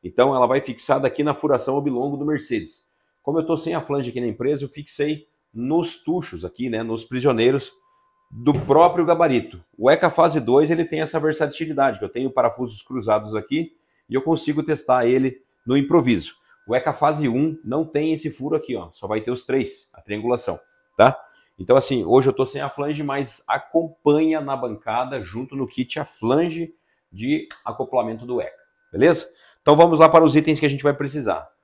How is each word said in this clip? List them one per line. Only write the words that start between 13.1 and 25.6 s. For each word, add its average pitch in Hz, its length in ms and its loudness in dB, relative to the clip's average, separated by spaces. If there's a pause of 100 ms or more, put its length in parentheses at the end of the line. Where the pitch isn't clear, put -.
aqui 147 420 -4 (320)
e - 60 -8
eu 135 80 0
consigo 156 400 -2
testar 131 440 0
ele 127 360 0 (240)
no 123 100 2
improviso. 139 600 2 (300)
O 110 60 -2
eca 135 180 0
fase 151 360 0
um 151 360 -2
não 143 200 -4
tem 156 280 -2
esse 156 180 -6
furo 143 240 -6
aqui, 143 220 -4
ó, 87 160 -12
só - 160 -14
vai 107 120 -2
ter 110 100 -6
os 123 140 -6
três, - 480 -4
a - 80 -20
triangulação, 107 600 -4 (360)
tá? 123 240 4 (380)
Então, 95 180 4
assim, 135 280 2
hoje 127 240 4
eu 131 40 2
tô 131 140 -2
sem 139 140 -10
a 139 100 -6
flange, 147 320 -8
mas 139 460 -8
acompanha 156 920 0
na 139 160 -4
bancada, 123 680 -6
junto 117 320 -12
no 135 100 -4